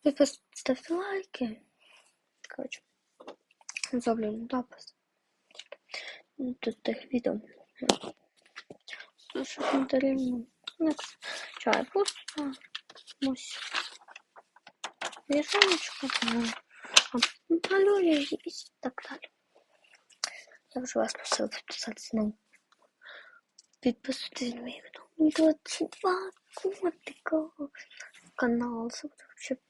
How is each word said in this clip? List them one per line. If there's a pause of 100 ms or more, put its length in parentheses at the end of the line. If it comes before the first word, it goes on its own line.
підписуйтесь, (100)
ставте
лайки. (840)
Короче, (1080)
зроблю
допис. (1400)
Ну,
тут
тих
відео. (1900)
Слушай,
коментарі,
ну, (320)
ну, (680)
чай,
просто (760)
ось. (1700)
Віршоночка, (140)
ну, (680)
а, (520)
малюю
і (420)
так
далі. (1400)
Я
вже
вас
просила
підписатися
на, (1500)
підписуйтесь
на
мій (100)
канал.
Двадцять
два (240)
котика. (840)
Канал,
це
буде
вообще (140)